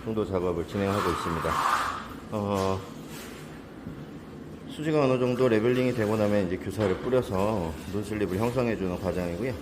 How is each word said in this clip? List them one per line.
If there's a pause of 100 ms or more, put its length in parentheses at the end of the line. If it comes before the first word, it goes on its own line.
중도
작업을
진행하고
있습니다. (800)
어, (1900)
수지가
어느
정도
레벨링이
되고
나면
이제
규사를
뿌려서 (200)
논슬립을
형성해주는
과정이고요.